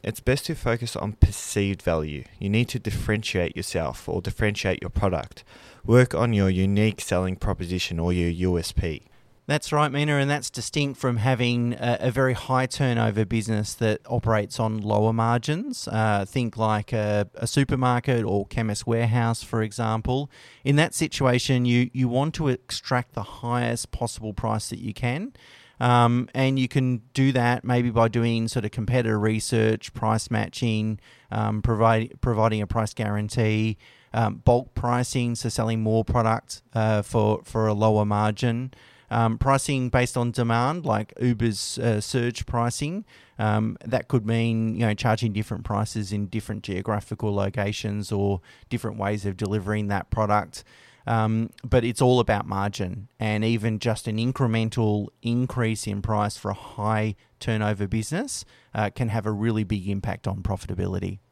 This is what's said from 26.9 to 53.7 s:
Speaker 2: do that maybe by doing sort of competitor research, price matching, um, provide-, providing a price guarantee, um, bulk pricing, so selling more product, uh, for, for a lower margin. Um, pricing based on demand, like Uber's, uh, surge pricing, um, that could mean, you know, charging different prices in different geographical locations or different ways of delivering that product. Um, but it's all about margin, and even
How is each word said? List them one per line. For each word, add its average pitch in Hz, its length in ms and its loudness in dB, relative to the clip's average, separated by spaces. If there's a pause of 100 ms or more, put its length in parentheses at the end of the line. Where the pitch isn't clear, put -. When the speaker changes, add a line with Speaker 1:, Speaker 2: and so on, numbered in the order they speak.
Speaker 2:
do 135 200 4
that 120 300 2
maybe 123 280 2
by 113 180 4
doing 117 400 0
sort 113 160 -2
of 107 80 -4
competitor 113 440 0
research, 110 800 0
price 110 340 0
matching, 110 680 -2 (320)
um, 107 320 -2
provide-, 113 580 2
providing 110 420 2
a 101 40 -4
price 110 280 -2
guarantee, 107 840 0 (360)
um, 113 240 0
bulk 120 380 2
pricing, 123 600 -2
so 113 140 -4
selling 113 320 0
more 110 200 2
product, 110 600 0 (120)
uh, 110 280 2
for, 107 420 0
for 110 240 0
a 107 60 2
lower 107 300 4
margin. 107 680 0 (360)
Um, 113 300 2
pricing 135 520 2
based 123 260 2
on 120 160 0
demand, 123 520 0
like 107 360 -2
Uber's, 117 580 0
uh, 117 220 2
surge 120 440 -2
pricing, 123 600 -2 (340)
um, 107 460 0
that - 240 -2
could 113 180 2
mean, 113 480 0
you - 60 -4
know, 110 140 2
charging 110 380 0
different 101 300 -4
prices 104 480 -4
in 101 160 -2
different 101 380 -6
geographical 104 680 -4
locations 101 800 -2
or 101 300 0 (280)
different 110 280 -4
ways 101 300 -2
of 95 100 -4
delivering 104 520 -2
that 101 220 -2
product. 104 540 0 (420)
Um, 110 440 0 (120)
but 120 220 2
it's 120 180 0
all 127 160 6
about 107 300 2
margin, 98 580 -4 (140)
and 107 240 0
even 110 340 0